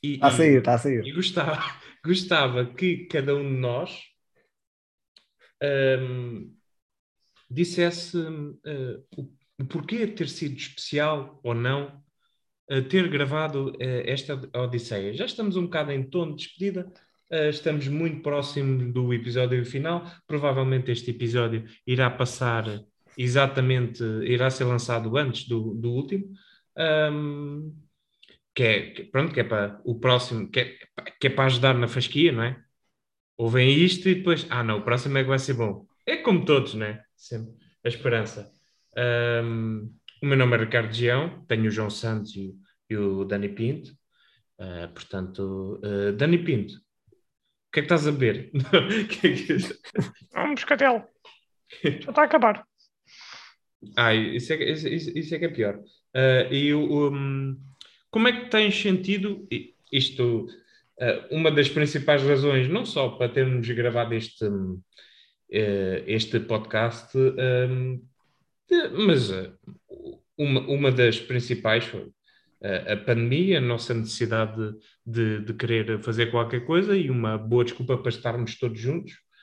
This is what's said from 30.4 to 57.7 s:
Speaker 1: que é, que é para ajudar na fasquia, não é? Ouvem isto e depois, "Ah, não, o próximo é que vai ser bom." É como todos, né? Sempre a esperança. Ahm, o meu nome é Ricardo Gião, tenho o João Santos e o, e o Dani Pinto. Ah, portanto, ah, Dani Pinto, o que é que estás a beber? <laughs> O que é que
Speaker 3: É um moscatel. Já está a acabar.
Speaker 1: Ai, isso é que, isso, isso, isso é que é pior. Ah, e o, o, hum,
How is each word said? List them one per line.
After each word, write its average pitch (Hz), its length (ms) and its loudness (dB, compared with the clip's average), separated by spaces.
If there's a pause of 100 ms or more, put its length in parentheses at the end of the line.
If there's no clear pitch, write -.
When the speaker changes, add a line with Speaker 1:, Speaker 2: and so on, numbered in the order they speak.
Speaker 1:
que 131 100 -2
é, 120 160 -4 (440)
que 139 80 2
é - 20 6
para 135 160 2
ajudar 131 300 4
na 120 120 2
fasquia, 143 440 2
não 117 100 -2
é? 127 180 -4 (800)
Ouvem 127 340 4
isto 180 380 4
e 185 60 6
depois, 175 340 0
"Ah, 120 140 -2
não, 107 160 0
o - 20 -6
próximo 127 380 0
é - 20 2
que 127 80 0
vai 135 80 4
ser 135 160 -2
bom." 110 320 -2 (180)
É 330 140 -2
como 180 280 2
todos, 139 280 4
né? 107 300 -6 (120)
Sempre 113 380 -12 (320)
a - 20 2
esperança. 117 640 -2 (460)
Ahm, 117 920 0 (360)
o - 20 -4
meu 139 100 2
nome 123 220 6
é 110 40 2
Ricardo 113 300 0
Gião, 123 560 -2
tenho 113 200 2
o 107 40 2
João 107 200 -2
Santos 107 440 -6
e 98 120 -10
o, 95 80 -14 (340)
e 107 80 -4
o 98 260 0
Dani 101 260 -2
Pinto. 113 420 -4 (680)
Ah, 87 320 -10
portanto, 95 920 -8
ah, 101 300 0
Dani 156 300 4
Pinto, 113 300 -2
o - 960 -20
que - 80 0
é 147 40 -2
que - 20 -4
estás 151 220 4
a 151 40 2
beber? 127 420 0
<laughs> - 0 -
O 190 540 2
que - 200 0
é 135 80 6
que - 220 -2 (760)
Speaker 3:
É - 80 -4
um 302 80 0
moscatel. 262 580 2 (760)
Já - 260 -2
está 294 140 6
a - 20 8
acabar. 233 400 4 (1300)
Speaker 1:
Ai, 110 380 4
isso 123 180 -2
é 156 40 0
que, 160 60 -2
isso, 156 240 -2
isso, 156 300 -4
isso 160 180 -4
é 151 40 -6
que 170 60 -2
é 160 40 0
pior. 104 300 -2 (340)
Ah, 131 380 4
e 143 220 2
o, 151 80 2
o, 147 300 2
hum, 135 480 -4 (500)